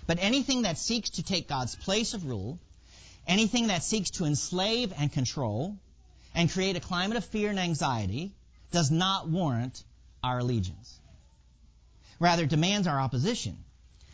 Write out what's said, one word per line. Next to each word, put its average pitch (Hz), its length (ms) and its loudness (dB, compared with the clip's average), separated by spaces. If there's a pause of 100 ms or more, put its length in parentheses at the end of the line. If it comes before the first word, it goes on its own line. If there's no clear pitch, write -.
but 170 140 2
anything 247 400 2
that 180 160 0
seeks 233 320 -2
to - 140 -6
take 180 260 -4
God's 127 260 -4
place 208 380 -2
of 185 120 -6
rule, 120 320 -6 (720)
anything 220 400 4
that 180 160 0
seeks 220 280 -2
to - 120 -4
enslave 185 760 0
and 143 140 0
control, 131 640 -2 (580)
and 165 160 4
create 190 280 0
a - 20 -6
climate 190 380 -2
of 208 80 -4
fear 208 240 -2
and 202 100 -2
anxiety, 143 720 0 (380)
does 165 200 4
not 180 360 2
warrant 135 560 0 (400)
our 127 160 -2
allegiance. 117 580 -2 (1200)
Rather, 170 260 4
it 143 60 2
demands 180 380 4
our 143 100 2
opposition 131 600 0 (560)